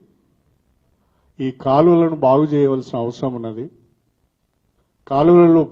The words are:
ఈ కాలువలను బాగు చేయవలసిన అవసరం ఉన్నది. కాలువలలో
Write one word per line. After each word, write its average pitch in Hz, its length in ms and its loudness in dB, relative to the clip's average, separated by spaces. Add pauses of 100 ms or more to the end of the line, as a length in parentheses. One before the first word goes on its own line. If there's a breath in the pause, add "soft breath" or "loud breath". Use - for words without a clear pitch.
(1500)
ఈ 127 40 -6 (140)
కాలువలను 160 520 2 (100)
బాగు 139 260 2
చేయవలసిన 135 460 -4
అవసరం 123 400 -8
ఉన్నది. 117 320 -12 (1400)
కాలువలలో 165 600 4